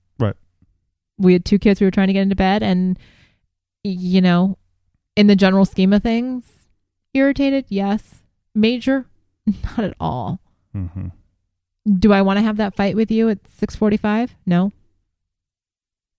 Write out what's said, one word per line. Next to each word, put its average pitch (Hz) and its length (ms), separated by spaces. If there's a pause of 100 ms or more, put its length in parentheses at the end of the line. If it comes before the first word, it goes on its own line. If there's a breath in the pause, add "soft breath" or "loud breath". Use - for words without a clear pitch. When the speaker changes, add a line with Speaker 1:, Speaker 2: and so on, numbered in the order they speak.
(200)
Speaker 1:
Right. 104 160 (840)
Speaker 2:
We 185 140
had 180 120
two 202 140
kids 202 220
we 196 80
were - 40
trying 190 140
to 190 60
get 196 100
into 196 140
bed, 196 260
and, 185 340 (840 soft breath)
you 185 380
know, 180 380 (580)
in 208 120
the 202 80
general 190 280
scheme 190 280
of 202 100
things, 240 640 (480)
irritated, 277 540
yes. 196 480 (360)
Major, 247 540 (200)
<laughs> - 200
not - 320
at 220 220
all. 123 400 (340)
Speaker 1:
Mm-hmm. 92 340 (880)
Speaker 2:
Do 202 140
I 196 100
wanna 196 200
have 220 140
that 208 180
fight 196 220
with 220 160
you 226 160
at 208 100 (100)
six - 280
forty-five? 214 580 (100)
No. 180 280 (1500)